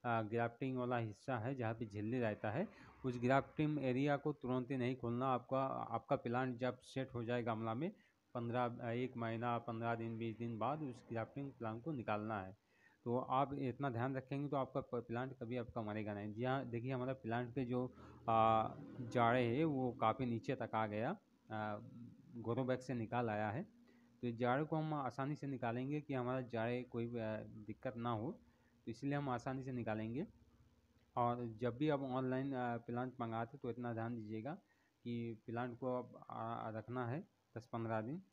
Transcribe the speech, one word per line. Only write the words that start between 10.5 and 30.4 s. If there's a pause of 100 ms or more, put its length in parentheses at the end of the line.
बाद
उस
ग्राफ्टिंग
प्लांट
को
निकालना
है। (480)
तो
आप
इतना
ध्यान
रखेंगे
तो
आपका
प-,
प्लांट
कभी
आपका
मरेगा
नहीं।
जी
हाँ,
देखिए
हमारा
प्लांट
के
जो, (340)
आ, (320)
जाड़े
है
वो
काफ़ी
नीचे
तक
आ
गया, (400)
आ, (580)
ग्रो
बैग
से
निकाल
आया
है। (580)
तो
इस
जाड़े
को
हम
आसानी
से
निकालेंगे
कि
हमारा
जाड़े
कोई,
आ,
दिक्कत
ना
हो, (520)
तो
इसलिए
हम
आसानी
से
निकालेंगे। (920)